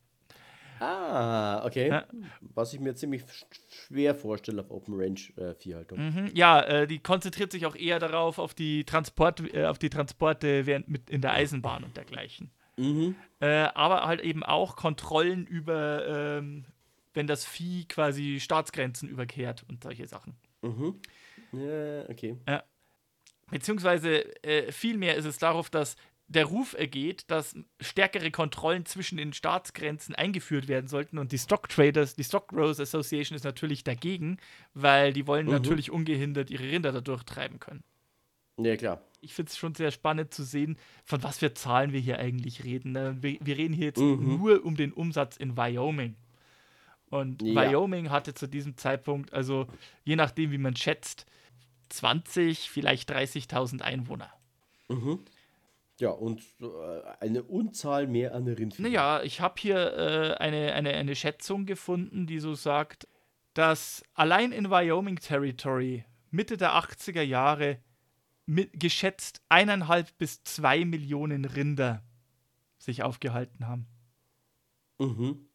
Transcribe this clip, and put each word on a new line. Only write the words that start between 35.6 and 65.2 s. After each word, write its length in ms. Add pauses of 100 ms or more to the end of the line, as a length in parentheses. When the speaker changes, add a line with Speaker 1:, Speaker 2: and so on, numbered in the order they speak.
Speaker 2:
ungehindert 580
ihre 160
Rinder 280
da 100
durchtreiben 580
können. 240 (720)
Speaker 1:
Ja, 200
klar. 260 (180)
Speaker 2:
Ich 140
find's 240
schon 160
sehr 160
spannend 420
zu 100
sehen, 360 (260)
von 180
was 160
für 140
Zahlen 400
wir 80
hier 180
eigentlich 460
reden, 280
ne? 280
Wir, 220
wir 160
reden 160
hier 120
jetzt 140
Speaker 1:
Mhm. 380
Speaker 2:
nur 260
um 120
den 180
Umsatz 420
in 220
Wyoming. 580 (960)
Und 320
Speaker 1:
Ja. 280
Speaker 2:
Wyoming 380
hatte 240
zu 160
diesem 300
Zeitpunkt, 560
also 320 (380)
je 120
nachdem, 360
wie 60
man 160
schätzt, 520 (640)
zwanzig, 800
vielleicht 400
dreißigtausend 720
Einwohner. 500 (560)
Speaker 1:
Mhm. 320 (800)
Ja, 100
und, 320 (180)
äh, 60 (540)
eine 240
Unzahl 640
mehr 260
an 140
Rindvieh. 340
Speaker 2:
Naja, 400
ich 180
hab 200
hier, 160 (200)
äh, 420
eine, 340
eine, 200
eine 220
Schätzung 520
gefunden, 600
die 140
so 140
sagt, 520 (460)
dass 500 (120)
allein 360
in 200
Wyoming 500